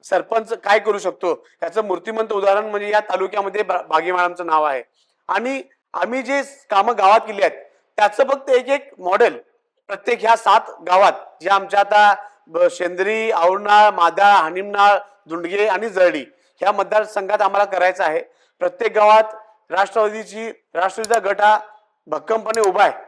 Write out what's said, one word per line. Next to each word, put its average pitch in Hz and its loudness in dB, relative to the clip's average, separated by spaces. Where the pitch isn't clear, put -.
सरपंच 220 -4
काय 202 0
करू 208 -2
शकतो 180 -6
याचं 175 -4
मूर्तिमंत 220 -6
उदाहरण 202 0
म्हणजे 208 -6
या 214 2
तालुक्यामध्ये 196 -6
बा-, 180 -4
बागी 160 -2
मॅडमचं 175 -2
नाव 160 2
आहे. 135 -4
आणि 240 -4
आम्ही 220 -4
जे 269 -4
कामं 208 0
गावात 214 6
केली 214 -6
आहेत 170 0
त्याचं 208 2
फक्त 269 -2
एक 254 2
एक 277 -2
मॉडेल 185 0
प्रत्येक 202 -4
ह्या 226 4
सात 208 2
गावात 185 4
जे 170 -6
आमच्या 196 0
आता 208 4
ब-, 165 0
शेंद्री, 190 -4
औरनाळ, 208 4
मादा, 180 2
हानिमनाळ, 202 2
दुंडगे 175 -4
आणि 214 -4
जळडी 175 2
ह्या 196 0
मतदारसंघात 208 -2
आम्हाला 196 0
करायचं 190 -2
आहे. 160 -2
प्रत्येक 190 -4
गावात 214 6
राष्ट्रवादीची, 214 -4
राष्ट्रवादीचा 196 -2
गट 202 -2
हा 208 4
भक्कमपणे 220 -4
उभा 196 2
आहे 156 2